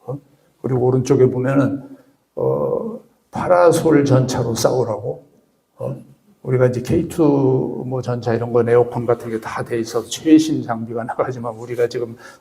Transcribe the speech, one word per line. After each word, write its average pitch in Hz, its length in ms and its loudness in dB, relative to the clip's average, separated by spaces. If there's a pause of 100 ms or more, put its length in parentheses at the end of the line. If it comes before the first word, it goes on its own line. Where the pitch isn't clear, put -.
어? 131 120 -8 (440)
그리고 123 240 0
오른쪽에 127 440 4
보면은, 131 680 -2 (400)
어, - 640 -2 (300)
파라솔 165 760 4
전차로 123 500 2
싸우라고. 117 720 -2 (520)
어? 131 180 -8 (460)
우리가 127 240 2
이제 123 140 0
케이투 143 1040 0
뭐 127 140 -4
전차 120 340 -4
이런 117 180 -4
건 117 160 2
에어컨 120 360 2
같은 117 260 -2
게 110 100 -6
다 - 240 -10
돼 120 160 -4
있어서 113 280 -6
최신 156 540 2
장비가 113 420 -6
나가지만 123 520 -6
우리가 120 320 -4
지금 117 280 -8 (240)